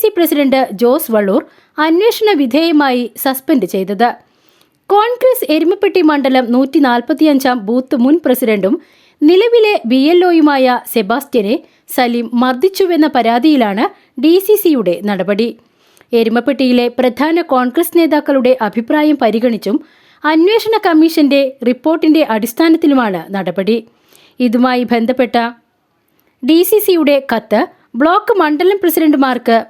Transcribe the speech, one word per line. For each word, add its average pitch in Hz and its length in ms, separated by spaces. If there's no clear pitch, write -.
സി 440 140
പ്രസിഡന്റ് 294 440
ജോസ് 247 340
വള്ളൂർ 208 280
അന്വേഷണ 427 440
വിധേയമായി 277 640
സസ്പെൻഡ് 269 520
ചെയ്തത്. 196 340
കോൺഗ്രസ് 480 640
എരുമപ്പെട്ടി 359 460
മണ്ഡലം 262 340
നൂറ്റിനാൽപത്തിയഞ്ചാം 269 1040
ബൂത്ത് 254 340
മുൻ 285 220
പ്രസിഡന്റും 220 500
നിലവിലെ 427 460
ബി 262 80
എൽ 349 80
ഒയുമായ 285 500
സെബാസ്റ്റ്യനെ 226 640
സലീം 240 320
മർദ്ദിച്ചുവെന്ന 311 720
പരാതിയിലാണ് 240 720
ഡി 320 100
സി 427 160
സിയുടെ 233 340
നടപടി. 202 380
എരുമപ്പെട്ടിയിലെ 240 680
പ്രധാന 269 380
കോൺഗ്രസ് 254 460
നേതാക്കളുടെ 285 520
അഭിപ്രായം 302 540
പരിഗണിച്ചും 226 560
അന്വേഷണ 415 420
കമ്മീഷന്റെ 311 520
റിപ്പോർട്ടിന്റെ 311 540
അടിസ്ഥാനത്തിലുമാണ് 254 880
നടപടി. 190 420
ഇതുമായി 247 460
ബന്ധപ്പെട്ട 240 440
ഡി 320 120
സി 427 160
സിയുടെ 302 320
കത്ത് 220 300
ബ്ലോക്ക് 381 400
മണ്ഡലം 339 400
പ്രസിഡന്റുമാർക്ക് 277 800